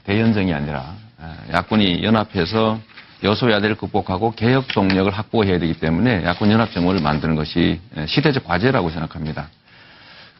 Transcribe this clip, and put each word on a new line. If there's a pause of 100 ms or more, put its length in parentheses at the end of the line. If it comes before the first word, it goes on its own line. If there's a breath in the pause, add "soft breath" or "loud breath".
대연정이
아니라, (240)
아, (180)
야권이
연합해서 (440 loud breath)
여소야대를
극복하고
개혁
동력을
확보해야
되기
때문에
야권
연합
정권을
만드는
것이, (180)
에,
시대적
과제라고
생각합니다. (920 loud breath)